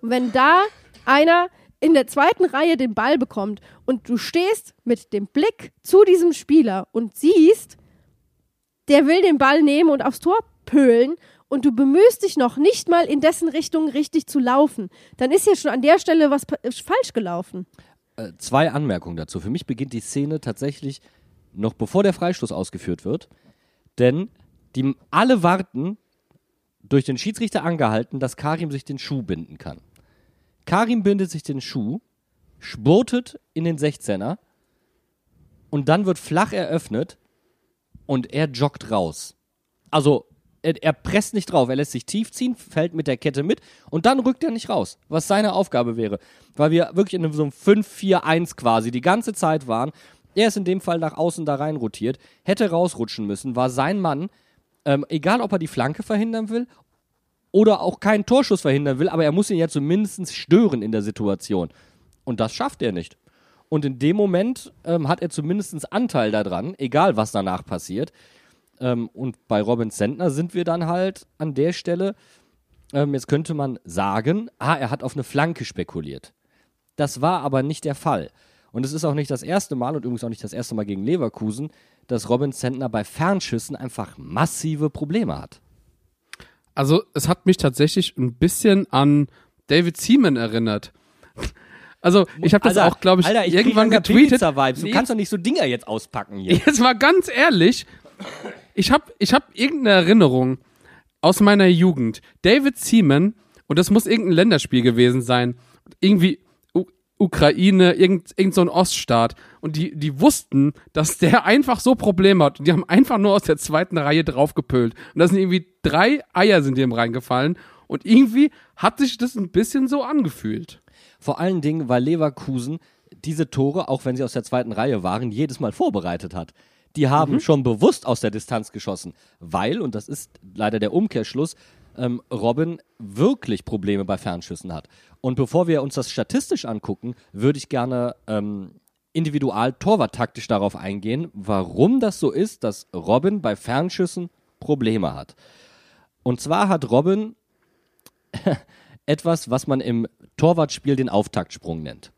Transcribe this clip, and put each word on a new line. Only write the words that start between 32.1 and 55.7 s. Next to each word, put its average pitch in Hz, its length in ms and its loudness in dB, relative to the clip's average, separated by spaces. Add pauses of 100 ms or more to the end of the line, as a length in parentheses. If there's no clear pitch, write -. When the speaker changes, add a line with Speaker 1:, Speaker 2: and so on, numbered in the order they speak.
Speaker 2:
spurtet 220 800 0 (140)
in 160 120 -4
den 165 120 -2
Sechzehner 135 640 -4 (1300)
und 143 200 -2
dann 185 160 2
wird 185 120 0
flach 185 360 -2
eröffnet 160 640 -4 (880)
und 127 280 -4
er 151 120 0
joggt 135 460 -4
raus. 90 440 -4 (540)
Also 147 380 2 (340)
er, 160 220 -4
er 156 100 2
presst - 400 -4
nicht 202 140 -4
drauf, 131 220 2
er 131 60 -2
lässt 143 160 -4
sich 127 140 -10
tief 220 260 -6
ziehen, 254 240 -6
fällt 170 380 -6
mit 160 140 -6
der 131 100 -2
Kette 139 260 -4
mit 190 180 -2 (280)
und 165 160 -2
dann 269 140 4
rückt 247 240 -2
er 320 80 -2
nicht 226 180 -10
raus, - 280 -4 (100)
was 160 200 -4
seine 208 260 0
Aufgabe 123 440 -2
wäre. 104 220 -4 (360)
Weil 151 160 2
wir 170 220 2
wirklich 190 280 -2
in 160 120 -2
so 151 100 -4
einem 143 80 -4
fünf 202 360 2
vier 190 380 -2
eins 165 300 0
quasi 113 360 0
die 120 100 -6
ganze 208 320 0
Zeit 156 340 -2
waren. 120 240 -4 (440)
Er 220 120 2
ist 208 100 -2
in 196 80 -4
dem 185 160 -2
Fall 170 180 -4
nach 160 180 -6
außen 165 280 -4
da 147 100 -2
rein 151 200 -4
rotiert, 117 420 -6 (260)
hätte 196 260 -2
rausrutschen 165 580 -4
müssen, 113 280 -6
war 127 140 0
sein 139 300 -2
Mann, 165 300 -4 (560)
ähm, 143 240 0
egal 170 320 -2
ob 214 100 -4
er 190 80 -2
die 165 80 -8
Flanke 139 360 -4